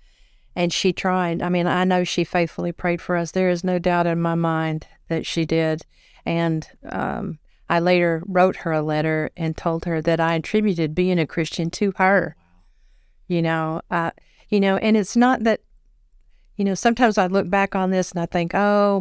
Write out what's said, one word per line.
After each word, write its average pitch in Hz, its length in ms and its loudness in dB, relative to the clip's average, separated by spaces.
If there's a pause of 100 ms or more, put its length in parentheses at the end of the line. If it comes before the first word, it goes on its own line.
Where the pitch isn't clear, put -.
(540)
and 175 180 0
she 185 200 0
tried. 180 500 -2
I 175 60 -2
mean, 175 180 0
I 180 180 2
know 180 200 2
she - 180 -2
faithfully 175 480 -2
prayed 175 300 -4
for 175 160 -4
us. 170 160 -4
There 185 180 2
is 175 140 -2
no 185 140 0
doubt 175 280 2
in 170 140 0
my 170 140 0
mind 160 520 -2 (220)
that 165 180 -4
she 160 180 -2
did. 160 380 0 (440)
And, 165 400 0 (240)
um, - 480 -6 (320)
I 170 100 2
later 170 460 2
wrote 180 300 2
her 165 160 -4
a 156 100 0
letter 156 560 -2
and 160 180 -4
told 165 300 -4
her 165 160 -2
that 165 180 2
I 165 140 0
attributed 165 600 0
being 180 240 2
a 156 80 2
Christian 165 440 -4
to 196 260 -2
her. 190 400 2 (920)
You 170 140 0
know, 160 400 -2 (100)
uh, 170 200 -2 (400)
you 208 100 4
know, 196 160 2
and 220 220 2
it's 196 180 -2
not 247 280 4
that, 220 180 0 (920)
you 202 80 -2
know, 196 100 0
sometimes 233 420 2
I 190 100 4
look 185 220 0
back 196 260 0
on 190 160 0
this 185 220 0
and 175 80 -4
I 170 60 -2
think, 175 280 -2
"Oh, 202 460 4